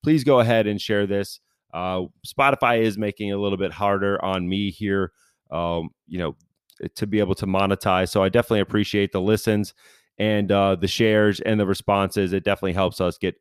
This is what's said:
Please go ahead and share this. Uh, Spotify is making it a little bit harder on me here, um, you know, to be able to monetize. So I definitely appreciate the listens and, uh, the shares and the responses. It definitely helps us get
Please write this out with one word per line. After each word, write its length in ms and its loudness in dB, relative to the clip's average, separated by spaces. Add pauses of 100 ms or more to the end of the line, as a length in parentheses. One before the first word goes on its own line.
Please 220 2
go 160 6
ahead 260 4
and 140 -2
share 260 0
this. 320 -2 (340)
Uh, 300 -4 (240)
Spotify 540 2
is 180 0
making 300 -6
it 40 -4
a 80 -2
little 180 -2
bit 140 -2
harder 520 0
on 240 -2
me 220 -2
here, 420 -4 (400)
um, 380 -4 (180)
you 100 -10
know, 180 -6 (600)
to 100 -4
be 140 0
able 160 0
to 100 -6
monetize. 640 0
So 140 0
I 80 2
definitely 300 2
appreciate 520 0
the 80 -2
listens 540 0 (440)
and, 320 0
uh, 240 4
the 140 -2
shares 520 2
and 200 -2
the 60 0
responses. 640 0
It 100 -2
definitely 320 -2
helps 260 -2
us 160 0
get 240 -4